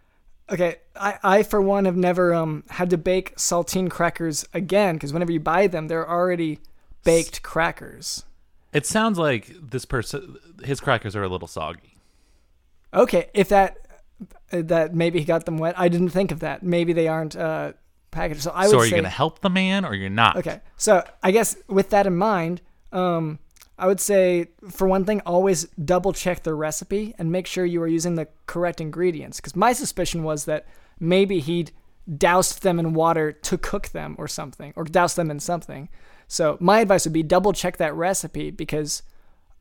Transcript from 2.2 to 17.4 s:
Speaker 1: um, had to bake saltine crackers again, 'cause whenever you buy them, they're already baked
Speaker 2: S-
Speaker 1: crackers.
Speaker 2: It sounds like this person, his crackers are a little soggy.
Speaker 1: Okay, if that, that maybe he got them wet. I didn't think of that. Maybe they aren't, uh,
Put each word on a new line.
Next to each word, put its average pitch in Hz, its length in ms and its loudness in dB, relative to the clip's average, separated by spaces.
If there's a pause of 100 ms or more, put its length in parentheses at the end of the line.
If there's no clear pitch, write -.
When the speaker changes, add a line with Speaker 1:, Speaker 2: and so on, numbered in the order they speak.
Speaker 1:
um, 160 360 -2
had 180 220 -2
to 175 60 4
bake 185 400 -2
saltine 175 520 -2
crackers 165 640 -2
again, 175 460 0
'cause 143 140 -6
whenever 170 180 -2
you 165 80 0
buy 165 260 2
them, 165 220 -2
they're 165 200 -4
already 170 520 -2 (460)
baked 165 300 4
Speaker 2:
S- - 40 -10
Speaker 1:
crackers. - 840 -6 (480)
Speaker 2:
It 147 120 0
sounds 220 320 0
like 143 420 -2
this 127 260 -10
person, 135 520 -6 (260)
his 135 180 -4
crackers 110 340 0
are 101 80 -2
a 95 60 -4
little 87 180 -6
soggy. 85 500 -12 (960)
Speaker 1:
Okay, 196 400 4
if 196 160 2
that, 196 280 4 (720)
that 165 420 0
maybe 170 240 0
he 151 80 -2
got 165 200 0
them 160 120 -4
wet. 170 220 -2
I 180 80 4
didn't 175 220 2
think 185 220 0
of 160 100 -6
that. 147 200 -8
Maybe 170 320 0
they 165 140 2
aren't, 160 280 -4
uh, 160 380 -6 (380)